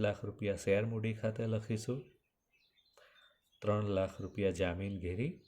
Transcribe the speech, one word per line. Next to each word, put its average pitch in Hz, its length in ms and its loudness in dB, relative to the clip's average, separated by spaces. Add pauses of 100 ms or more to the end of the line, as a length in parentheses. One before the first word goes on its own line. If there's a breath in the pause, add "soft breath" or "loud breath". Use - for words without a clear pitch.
લાખ 104 220 2
રૂપિયા 101 420 -2
શેર 98 220 4
મૂડી 113 280 -2
ખાતે 110 320 -2
લખીશું, 110 520 -2 (1600 loud breath)
ત્રણ 104 320 2
લાખ 95 260 2
રૂપિયા 95 400 0
જામીનગીરી 92 720 0 (160)